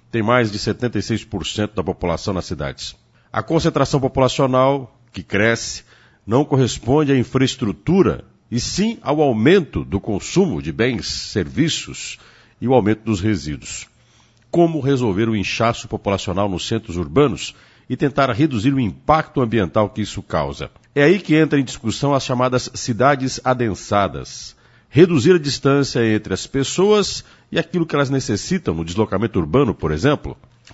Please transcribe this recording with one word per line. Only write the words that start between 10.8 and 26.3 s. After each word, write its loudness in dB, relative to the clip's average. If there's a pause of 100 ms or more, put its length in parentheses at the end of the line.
serviços -4 (460)
e -2
o 4
aumento 0
dos -2
resíduos. -6 (640)
Como 2
resolver 0
o -2
inchaço -2
populacional -2
nos -6
centros -6
urbanos 0 (340)
e -4
tentar 0
reduzir 0
o 0
impacto 0
ambiental 0
que -8
isso -8
causa? -4 (240)
É 2
aí 6
que 0
entra 4
em 2
discussão -2
as 2
chamadas 0
cidades 0
adensadas. -2 (360)
Reduzir 6
a 0
distância 0
entre 0